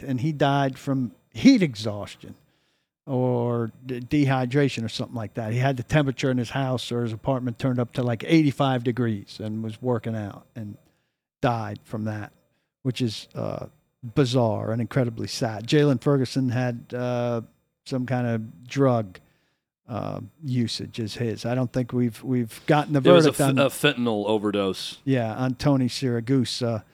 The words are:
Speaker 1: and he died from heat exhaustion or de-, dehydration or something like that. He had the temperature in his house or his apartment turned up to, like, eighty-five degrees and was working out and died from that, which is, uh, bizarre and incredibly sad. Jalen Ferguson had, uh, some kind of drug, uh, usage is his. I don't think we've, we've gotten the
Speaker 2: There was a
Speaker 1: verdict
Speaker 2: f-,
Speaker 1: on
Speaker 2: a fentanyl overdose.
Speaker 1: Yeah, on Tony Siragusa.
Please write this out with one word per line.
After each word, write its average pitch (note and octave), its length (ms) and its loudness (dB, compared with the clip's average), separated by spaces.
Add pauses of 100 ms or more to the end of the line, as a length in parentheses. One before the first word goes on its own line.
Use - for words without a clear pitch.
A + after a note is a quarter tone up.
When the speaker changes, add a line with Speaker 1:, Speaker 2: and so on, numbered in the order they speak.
Speaker 1:
and C3 140 -2
he D#3 120 0
died C#3 460 2
from C3+ 340 -2 (180)
heat G#3+ 320 6
exhaustion G#2 720 -6 (720)
or A#2+ 680 0 (140)
de-, B2 160 -8
dehydration C3+ 840 2
or A2 60 -4
something - 260 -8
like G#2+ 180 -8
that. A2+ 200 -4
He A#2+ 40 0
had C3+ 200 2
the A#2 60 -4
temperature C#3 460 2
in B2+ 60 2
his B2 140 -2
house C3 420 -2
or A#2+ 100 -2
his A2+ 120 -2
apartment B2 440 -4
turned B2+ 220 0
up A#2+ 140 -4
to, C3 80 -2
like, A#2+ 240 -2
eighty-five C#3 580 4
degrees A2+ 580 -2
and A2 220 -6
was A2 160 -10
working A#2+ 340 -2
out G#2 300 -8 (100)
and G#2 220 -12 (640)
died A2+ 420 -2
from A2 220 -8
that, G#2+ 280 -8 (500)
which C3 180 -4
is, A#2 340 -4
uh, - 320 -6 (480)
bizarre A#2 560 2
and A#2 100 -2
incredibly A2+ 460 -2
sad. A2 400 -6
Jalen D3 340 4
Ferguson C3 500 0
had, A#2+ 440 -4
uh, A#2+ 460 -2 (460)
some B2+ 200 -4
kind B2 220 0
of A2+ 400 -6
drug, A#2+ 500 2 (720)
uh, G2+ 320 -6 (240)
usage B2 560 -4
is G#2+ 160 -6
his. A2+ 280 -4
I A#2+ 120 -2
don't B2+ 160 -2
think B2+ 200 -4
we've, B2 300 -2
we've B2 440 -4
gotten D3+ 260 2
the C#3+ 80 4
Speaker 2:
There F3 140 8
was E3 120 8
a C#3 60 4
Speaker 1:
verdict - 80 0
Speaker 2:
f-, C#3 80 4
Speaker 1:
on C3+ 100 2
Speaker 2:
a C#3 460 2
fentanyl G#2+ 220 0
overdose. G2+ 760 0
Speaker 1:
Yeah, A#2 300 0
on B2+ 220 -2
Tony C3+ 320 4
Siragusa. A#2 1040 0